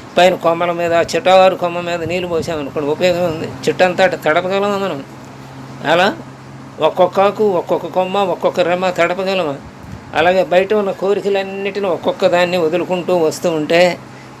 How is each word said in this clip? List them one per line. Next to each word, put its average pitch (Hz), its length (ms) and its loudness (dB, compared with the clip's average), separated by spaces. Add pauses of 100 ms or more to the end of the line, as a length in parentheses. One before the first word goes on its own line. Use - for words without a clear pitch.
(180)
పైన 180 160 6
కొమ్మల 170 380 0
మీద, 170 200 -2
చెట్టు 165 380 2
ఆరు 185 240 8
కొమ్మ 175 260 -4
మీద 175 240 -4
నీళ్ళు 180 240 -4
పోసామనుకోండి, 151 600 -4
ఉపయోగమే 175 360 0
ఉంది? 160 200 -4
చెట్టు - 380 0
అంతటి 180 320 2
తడపగలమా 190 640 0
మనం? 165 260 -6 (840)
అలా 180 260 2 (640)
ఒక్కొక్క 175 400 2
ఆకు, 202 280 2
ఒక్కొక్క 170 380 -2
కొమ్మ, 185 320 -2
ఒక్కొక్క 180 420 0
రెమ్మ 180 300 0
తడపగలమా? 185 640 -2 (600)
అలాగే 175 300 4
బయట 185 300 2
ఉన్న 202 160 0
కోరికలన్నిటిని 196 960 -2
ఒక్కొక్క 180 400 0
దాన్ని 175 300 2
వదులుకుంటూ 175 600 0
వస్తూ 160 340 0
ఉంటే 165 480 2 (420)